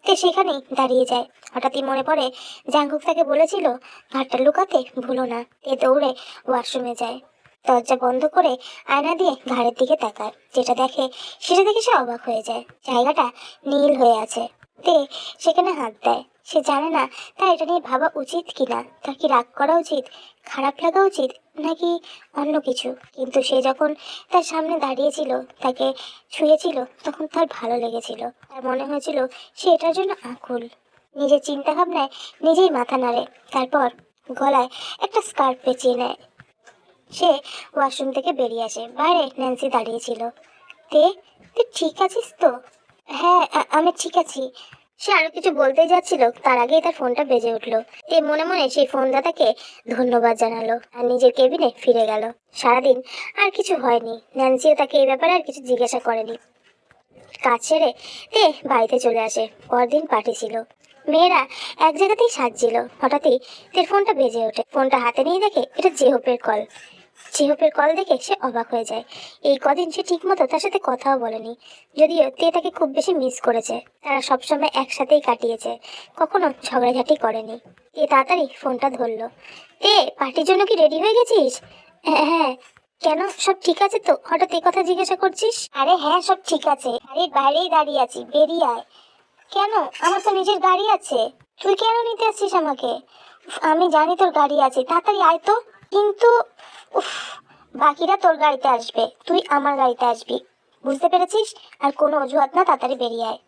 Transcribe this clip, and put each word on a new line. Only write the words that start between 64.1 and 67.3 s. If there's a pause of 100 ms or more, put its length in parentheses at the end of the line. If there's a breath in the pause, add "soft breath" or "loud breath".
বেজে
ওঠে। (100)
ফোনটা
হাতে
নিয়ে
দেখে (120)
এটা
জেহোপের
কল। (680 loud breath)